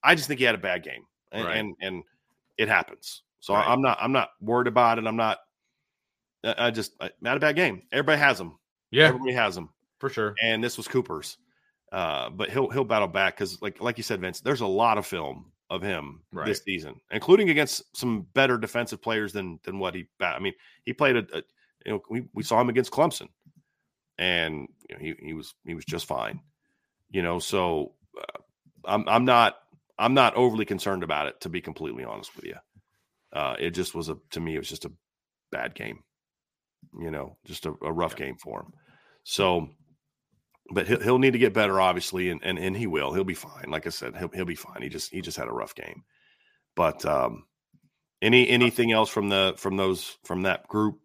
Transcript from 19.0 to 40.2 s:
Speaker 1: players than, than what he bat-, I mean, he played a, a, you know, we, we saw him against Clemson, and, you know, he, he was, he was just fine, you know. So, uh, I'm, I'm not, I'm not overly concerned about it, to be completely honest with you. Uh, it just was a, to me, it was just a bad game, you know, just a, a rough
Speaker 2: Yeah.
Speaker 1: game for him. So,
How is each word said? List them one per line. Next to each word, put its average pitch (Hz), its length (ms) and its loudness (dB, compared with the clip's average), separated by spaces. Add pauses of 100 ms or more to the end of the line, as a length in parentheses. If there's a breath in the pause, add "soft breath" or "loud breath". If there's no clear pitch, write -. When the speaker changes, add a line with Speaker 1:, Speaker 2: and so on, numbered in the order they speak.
Speaker 1:
players 107 300 -2
than, 90 320 -6
than 95 160 -8
what 92 160 -4
he 92 100 -10 (140)
bat-, 85 160 0
I - 20 -6
mean, 95 140 -4 (320 soft breath)
he 127 80 -6
played 131 240 4
a, 107 100 2 (120)
a, - 40 -8 (420)
you - 80 -4
know, 101 160 -4
we, 123 260 -6
we - 100 -6
saw 113 160 4
him 120 80 4
against 123 240 2
Clemson, - 360 0 (880)
and, 82 500 0 (200)
you - 60 -14
know, - 60 -16
he, 80 180 -8
he 78 160 -12
was, 78 200 -12 (100)
he 85 100 -10
was 80 100 -12
just 85 220 -8
fine, 57 340 -6 (720)
you 95 120 -2
know. 87 180 0
So, 85 540 -2 (220)
uh, - 220 -12 (460)
I'm, 104 240 -2
I'm 120 160 4
not, 120 320 6 (420)
I'm 120 160 2
not 127 220 6
overly 110 300 4
concerned 95 360 -2
about 76 240 -2
it, - 140 -10
to - 80 -10
be 87 120 -6
completely 71 440 -10
honest 52 320 -14
with - 80 -20
you. 50 120 -12 (760)
Uh, 71 260 -4
it 82 120 -2
just 90 240 -6
was 82 140 -6
a, 80 80 -6 (140)
to 82 100 -8
me, 82 140 -4
it 76 40 -2
was - 100 -8
just - 160 -14
a - 80 -12 (580)
bad 60 240 -6
game, 55 300 -12 (920)
you 82 120 -8
know, 71 340 -10
just - 220 -12
a, 78 160 -6
a 80 100 -6
rough 82 200 -2
Speaker 2:
Yeah. - 140 -10
Speaker 1:
game 65 100 -10
for - 240 -12
him. - 120 -18 (520)
So, 90 440 0 (1040)